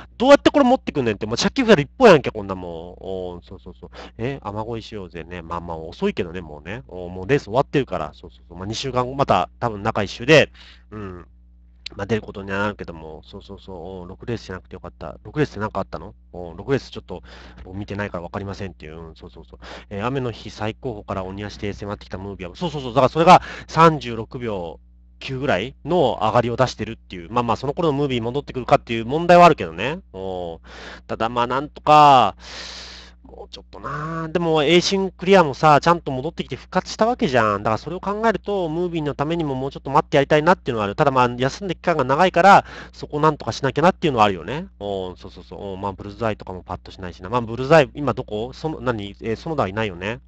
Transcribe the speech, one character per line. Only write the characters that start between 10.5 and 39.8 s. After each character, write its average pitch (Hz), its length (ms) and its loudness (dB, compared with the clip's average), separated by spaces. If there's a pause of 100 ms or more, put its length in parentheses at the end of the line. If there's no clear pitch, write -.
う 107 40 -14
ん。 92 300 -12 (680)
ま 98 60 -8
あ、 101 40 -4
出 - 100 0
る 107 40 -2
こ 104 140 -12
と 101 80 -10
に 98 60 -10
な 101 200 -2
る 98 80 -6
け 92 80 -14
ど 87 80 -12
も、 78 320 -16
そ - 140 -20
う 90 40 -18
そ 98 120 -18
う 92 40 -18
そ 95 140 -18
う、 92 40 -14 (240)
お 87 40 -14
う、 87 40 -16
六 - 180 -16
レ 117 80 -4
ー - 20 -4
ス - 80 -14
じ 98 80 -12
ゃ 92 40 -8
な 90 40 -14
く - 80 -20
て - 60 -16
よ 92 60 -16
か 87 80 -16
っ - 40 -14
た。 - 320 -14
六 107 140 -8
レ 147 60 2
ー - 20 2
ス - 60 -20
っ - 20 -20
て 101 60 -12
な 107 80 -4
ん - 20 -8
か 98 100 -4
あ 92 40 -6
っ - 20 -10
た 80 120 -12
の？ 98 160 -16 (200)
お 87 180 -12
う、 82 60 -16
六 101 120 -12
レ 139 60 2
ー - 20 -4
ス - 120 -10
ち - 80 -16
ょ - 20 -12
っ - 40 -20
と、 90 180 -14 (420)
僕 92 140 -16
見 101 80 -10
て 101 100 -10
な 101 80 -6
い 98 60 -8
か 92 80 -10
ら 85 60 -10
わ 87 40 -14
か 104 100 -10
り 98 60 -8
ま 98 100 -10
せ 98 140 -10
ん 87 40 -14
っ - 20 -20
て - 100 -20
い 78 60 -16
う。 80 80 -16
う 82 140 -18
ん、 - 40 -20
そ 90 120 -20
う - 20 -20
そ 85 100 -20
う - 80 -20
そ - 80 -20
う。 - 20 -20 (300)
え 101 140 -8
ー、 113 40 -4
雨 135 140 -4
の 123 100 -4
日 104 200 -14
最 107 240 -8
高 - 160 -10
峰 104 140 -12
か 104 100 -8
ら 95 100 -6
鬼 98 180 -10
足 101 140 -12
で 101 160 -8
迫 104 220 -10
っ - 20 -8
て - 80 -20
き - 60 -20
た 95 80 -10
ム 98 140 -10
ー 95 40 -12
ビ 90 80 -12
ー 87 60 -12
は、 92 60 -20
そ 180 100 -6
う 156 40 -4
そ 147 100 -8
う - 20 -10
そ 127 80 -8
う、 - 20 -10
だ 113 40 -4
か 131 100 6
ら - 20 0
そ 156 120 0
れ 170 40 4
が 180 160 10 (280)
三 160 320 6
十 120 160 -8
六 110 220 -10
秒 98 420 -8 (380)
九 131 200 -10
ぐ 135 80 -4
ら 117 140 2
い 120 140 -6 (120)
の 147 340 2
上 104 120 2
が 120 100 6
り 117 80 -4
を 117 60 -4
出 127 100 4
し - 80 -8
て 135 100 -8
る 113 80 -8
っ 110 40 -12
て - 200 -16
い 87 80 -12
う。 82 60 -16
ま 117 100 0
あ - 20 0
ま 117 120 0
あ、 - 20 0
そ 131 100 -8
の 143 60 -4
頃 170 180 0
の 135 40 -2
ム 143 100 -2
ー 143 40 -2
ビ 127 100 -4
ー 113 40 -4
戻 123 180 -6
っ - 40 -12
て - 80 -16
く 131 80 -8
る 117 60 -10
か 143 100 6
っ - 40 -4
て - 120 -10
い 113 80 -2
う 113 60 -8
問 156 200 -4
題 175 120 8
は 175 80 10
あ - 20 10
る 151 60 6
け 101 100 -4
ど 82 80 -8
ね。 127 280 -6 (120)
お 90 440 -8
う。 - 40 -20 (460)
た 110 100 -6
だ 113 140 -2
ま 120 120 -2
あ、 123 40 2
な 127 120 -2
ん 143 120 -6
と - 100 -20
か、 143 560 8 (880)
も - 200 -20
う - 60 -20
ち - 80 -20
ょ - 40 -20
っ - 80 -20
と - 80 -20
な 156 460 -8
あ。 160 40 -8
で 170 100 -2
も、 160 240 4
エ 160 140 6
イ 175 40 8
シ 196 160 0
ン 190 140 0
ク - 160 -10
リ 196 100 8
ア 175 80 8
も 139 80 0
さ、 147 300 6
ち - 60 4
ゃ 170 40 6
ん 170 80 2
と - 100 -8
戻 131 200 -6
っ - 20 -10
て - 120 -8
き - 40 -12
て 127 80 -6
復 - 140 -20
活 - 200 -4
し - 60 -12
た 220 80 2
わ 233 100 2
け 233 140 -2
じ 127 80 0
ゃ 107 220 4
ん。 - 40 -6
だ - 20 -10
か 117 80 2
ら 107 60 0
そ - 120 -12
れ 175 60 -8
を 185 40 -10
考 208 260 -6
え 170 60 4
る 175 60 -6
と、 190 320 -4
ム 175 160 -2
ー - 20 -6
ビ 165 120 -4
ー - 20 -4
の 143 120 -4
た 143 120 -4
め 170 100 -2
に 165 80 -2
も 139 100 -2
も 135 120 -4
う 139 40 -6
ち - 60 -16
ょ - 40 -14